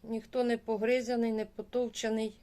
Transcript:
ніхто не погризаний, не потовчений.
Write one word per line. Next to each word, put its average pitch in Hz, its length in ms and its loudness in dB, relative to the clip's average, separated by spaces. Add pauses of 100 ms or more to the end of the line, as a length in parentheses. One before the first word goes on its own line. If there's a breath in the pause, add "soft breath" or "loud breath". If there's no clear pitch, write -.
ніхто 226 400 -2
не 240 140 2
погризаний, 233 720 2
не 214 140 -2
потовчений. 220 960 -2